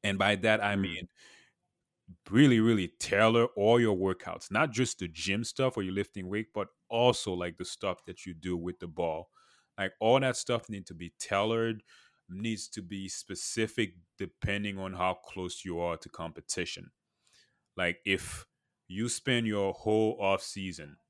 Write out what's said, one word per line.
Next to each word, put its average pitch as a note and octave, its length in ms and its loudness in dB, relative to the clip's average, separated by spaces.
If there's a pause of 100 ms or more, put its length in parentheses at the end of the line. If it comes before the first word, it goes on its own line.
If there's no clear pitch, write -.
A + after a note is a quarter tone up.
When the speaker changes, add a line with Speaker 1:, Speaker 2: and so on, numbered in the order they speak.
Speaker 1:
And G2 140 0
by G2+ 180 4
that, G#2+ 260 4
I G#2 140 0
Speaker 2:
Mm. G2 60 0
Speaker 1:
mean, F2+ 260 -6 (1200)
really, A#2+ 300 8
really A2 280 4
tailor A2+ 580 4 (100)
all A2 240 6
your G#2+ 160 4
workouts, F2+ 540 -4
not B2 220 0
just A#2 260 -2
the F2+ 100 -6
gym G2 360 -4
stuff C3 320 -2
where G2+ 80 -2
you're F#2 100 -4
lifting F#2+ 340 -6
weight, G#2+ 260 -6
but G2+ 140 -4 (200)
also, A#2 440 4
like, F2 240 -4
the F2+ 80 -8
stuff - 420 -6
that F#2 200 -14
you F2+ 80 -10
do F2 220 -4
with F2 240 -8
the F2 80 -12
ball. E2 420 -4 (480)
Like, F#2+ 220 -4
all A#2+ 200 6
that C3 160 -2
stuff - 320 -4
needs G2+ 200 -12
to E2+ 60 -14
be E2+ 240 -12
tailored, A2 640 -2 (460)
needs G2+ 420 -6
to G2+ 120 -10
be F#2+ 260 -10
specific G#2+ 880 -4 (240)
depending G2+ 600 -6
on F#2+ 160 -8
how F2+ 200 0
close - 500 -10
you E2+ 140 -6
are E2+ 200 -2
to - 100 -18
competition. E2+ 840 -8 (840)
Like, F2+ 280 0
if - 420 -2 (420)
you G#2+ 200 -4
spend A#2 380 0
your G2+ 260 0
whole A2 480 2
off G2 220 2
season E2 540 -10 (140)